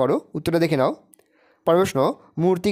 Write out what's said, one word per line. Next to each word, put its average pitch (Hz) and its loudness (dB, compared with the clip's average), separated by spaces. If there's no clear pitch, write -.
করো। 139 2
উত্তরটা 165 -2
দেখে 156 0
নাও। 147 2
পরের 170 4
প্রশ্ন, 143 -4
মূর্তি 180 0